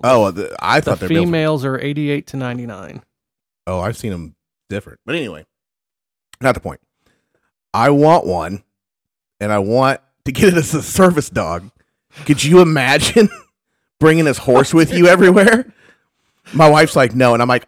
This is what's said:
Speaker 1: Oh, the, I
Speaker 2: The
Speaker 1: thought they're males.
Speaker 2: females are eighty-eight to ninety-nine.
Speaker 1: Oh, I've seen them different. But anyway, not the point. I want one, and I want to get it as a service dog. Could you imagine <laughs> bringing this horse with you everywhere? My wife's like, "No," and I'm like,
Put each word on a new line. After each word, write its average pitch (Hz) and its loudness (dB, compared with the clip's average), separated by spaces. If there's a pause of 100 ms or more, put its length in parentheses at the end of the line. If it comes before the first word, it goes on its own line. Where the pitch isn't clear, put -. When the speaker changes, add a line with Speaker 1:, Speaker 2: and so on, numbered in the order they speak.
Speaker 1:
Oh, 113 2
the, 87 -10
I 117 -2
Speaker 2:
The - -6
Speaker 1:
thought 107 -4
they're 92 -8
males. 165 -2
Speaker 2:
females 156 -4
are 135 -6
eighty-eight 143 -8
to 139 -14
ninety-nine. 120 -12 (640)
Speaker 1:
Oh, 90 -6
I've 104 -8
seen 110 -10
them 82 -14 (340)
different. 98 -14
But 139 -8
anyway, 95 -12 (920)
not 127 -2
the - -8
point. - -14 (920)
I 120 0
want 151 2
one, 85 -8 (760)
and 104 -4
I 104 0
want 127 -2 (240)
to 135 -8
get 131 0
it 185 4
as 156 -4
a 151 -4
service 180 0
dog. 92 -8 (560)
Could 143 0
you 175 6
imagine 151 2 (360)
<laughs> - -20
bringing 160 4
this 143 0
horse 131 0
with 165 2
you 175 4
everywhere? 190 4 (800)
My 156 6
wife's 151 4
like, 127 2
"No," 123 2
and 117 0
I'm 123 0
like, 123 -2